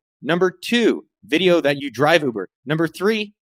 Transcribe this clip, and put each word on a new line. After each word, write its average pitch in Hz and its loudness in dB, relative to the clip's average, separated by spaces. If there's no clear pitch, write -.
Number 175 0
two, 190 0
video 170 2
that 143 0
you 139 -10
drive 147 2
Uber. 110 -4
Number 156 -2
three, 208 -2